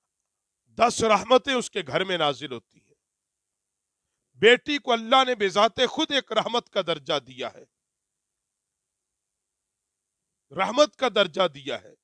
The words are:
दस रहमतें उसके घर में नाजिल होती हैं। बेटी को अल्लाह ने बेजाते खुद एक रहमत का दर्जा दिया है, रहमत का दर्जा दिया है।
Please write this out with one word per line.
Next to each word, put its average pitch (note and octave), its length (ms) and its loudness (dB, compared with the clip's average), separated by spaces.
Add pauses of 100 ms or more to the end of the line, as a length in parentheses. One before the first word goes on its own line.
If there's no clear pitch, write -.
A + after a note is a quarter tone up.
(800)
दस A#3 240 2
रहमतें A3+ 520 4
उसके G#3 280 -4
घर D#3 220 -2
में F#3+ 140 -2
नाजिल C#3+ 340 -2
होती - 260 -14
हैं। - 120 -20 (1500)
बेटी B3 360 2
को B3 140 -4
अल्लाह A#3 320 0
ने B3+ 100 -2
बेजाते G#3 520 0
खुद D4+ 260 -6
एक C4+ 200 -4
रहमत A3 360 -4
का G3 140 -4
दर्जा D#3 360 -4
दिया B2 300 -10
है, G2+ 180 -18 (2750)
रहमत G#3 420 2
का C4 140 -2
दर्जा F#3+ 400 2
दिया C3+ 280 -8
है। G2 280 -20